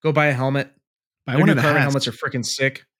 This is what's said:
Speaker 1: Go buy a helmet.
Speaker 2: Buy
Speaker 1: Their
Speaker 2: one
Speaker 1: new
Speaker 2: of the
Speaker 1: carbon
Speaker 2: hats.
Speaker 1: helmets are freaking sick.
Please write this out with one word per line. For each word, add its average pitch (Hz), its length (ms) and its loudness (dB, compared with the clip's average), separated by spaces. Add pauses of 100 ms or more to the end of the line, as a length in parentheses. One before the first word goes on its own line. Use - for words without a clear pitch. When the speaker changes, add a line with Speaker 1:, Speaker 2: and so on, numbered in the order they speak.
Speaker 1:
Go 156 120 0
buy 151 140 2
a 143 60 0
helmet. 135 380 -2 (540)
Speaker 2:
Buy 127 80 -6
Speaker 1:
Their 135 80 2
Speaker 2:
one 185 60 6
Speaker 1:
new - 40 6
Speaker 2:
of 139 60 2
the 123 60 0
Speaker 1:
carbon 147 180 2
Speaker 2:
hats. 139 100 2
Speaker 1:
helmets 139 160 -2
are 117 60 -8
freaking 127 320 -6
sick. - 400 -4 (140)